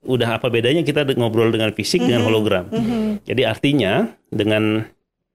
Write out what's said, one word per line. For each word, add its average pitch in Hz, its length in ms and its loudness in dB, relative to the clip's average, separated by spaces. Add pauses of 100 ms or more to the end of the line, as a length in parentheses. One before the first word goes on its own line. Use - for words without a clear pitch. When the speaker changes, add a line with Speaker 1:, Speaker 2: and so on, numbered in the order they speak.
Speaker 1:
udah 117 340 0
apa 120 140 -4
bedanya 120 320 2
kita 147 240 0
de-, 135 80 0
ngobrol 113 400 2
dengan 110 160 0
fisik - 320 -2
dengan 120 240 2
Speaker 2:
Mhm. - 20 2
Speaker 1:
hologram. 104 380 0
Speaker 2:
Mhm. 220 560 -4
Speaker 1:
Jadi 117 240 -2
artinya 135 640 0 (160)
dengan 107 640 0 (440)